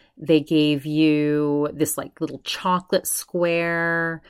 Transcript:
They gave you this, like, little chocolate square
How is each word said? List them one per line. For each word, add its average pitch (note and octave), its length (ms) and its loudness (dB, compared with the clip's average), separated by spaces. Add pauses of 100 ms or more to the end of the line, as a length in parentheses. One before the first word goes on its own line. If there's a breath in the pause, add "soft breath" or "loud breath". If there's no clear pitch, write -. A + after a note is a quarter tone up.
(180 soft breath)
They D#3+ 220 4
gave D3 460 2
you D3 880 2
this, D3+ 240 -2
like, - 240 -12
little C#3 240 -6
chocolate F3+ 600 -2
square E3+ 1200 -2